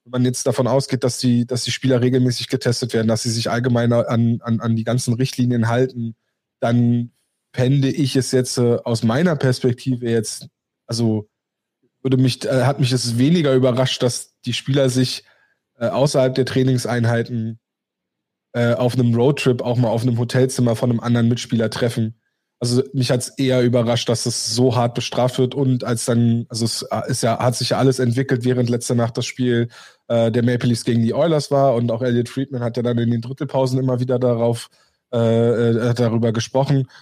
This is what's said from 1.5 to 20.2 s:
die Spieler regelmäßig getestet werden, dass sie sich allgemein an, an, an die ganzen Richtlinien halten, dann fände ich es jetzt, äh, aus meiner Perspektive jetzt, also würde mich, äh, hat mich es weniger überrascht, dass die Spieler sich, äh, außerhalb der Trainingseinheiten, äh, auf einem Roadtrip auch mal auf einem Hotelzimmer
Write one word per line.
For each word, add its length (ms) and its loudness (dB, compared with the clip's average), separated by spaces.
die 80 -4
Spieler 300 0
regelmäßig 460 0
getestet 460 -2
werden, 140 0
dass 140 0
sie 80 -4
sich 220 -4
allgemein 420 0
an, 480 0
an, 180 -2
an 160 -2
die 80 -2
ganzen 300 -2
Richtlinien 540 0
halten, 480 -2
dann 520 2
fände 360 2
ich 260 0
es 160 0
jetzt, 260 0
äh, 260 2
aus 200 -2
meiner 320 2
Perspektive 760 -2
jetzt, 380 -2
also 400 -2
würde 160 2
mich, 280 0
äh, 180 0
hat 160 2
mich 120 0
es 280 -2
weniger 340 4
überrascht, 480 2
dass 320 -2
die 80 -4
Spieler 360 0
sich, 340 -2
äh, 80 -4
außerhalb 480 2
der 120 0
Trainingseinheiten, 1120 -2
äh, 200 2
auf 220 0
einem 200 2
Roadtrip 460 2
auch 160 -2
mal 120 2
auf 120 0
einem 160 0
Hotelzimmer 580 0